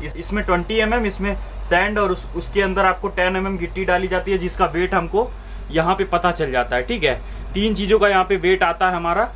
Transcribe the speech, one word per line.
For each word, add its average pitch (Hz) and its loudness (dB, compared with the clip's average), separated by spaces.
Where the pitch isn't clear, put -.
इस, 151 -10
इसमें 196 -4
ट्वेंटी 185 0
एमएम, 220 2
इसमें 196 -2
sand 202 2
और 196 2
उस, 180 -4
उसके 175 -2
अंदर 190 2
आपको 185 2
टेन 185 0
एमएम 190 -2
गिट्टी 175 -4
डाली 180 2
जाती 180 0
है, 190 0
जिसका 180 0
weight 175 0
हमको 190 0
यहाँ 165 2
पे 196 -2
पता 175 0
चल 156 -2
जाता 123 0
है, 123 0
ठीक 226 -4
है। 135 2
तीन 208 0
चीज़ों 202 4
का 208 4
यहाँ 190 4
पे 196 0
weight 185 2
आता 175 2
है 180 -2
हमारा 175 0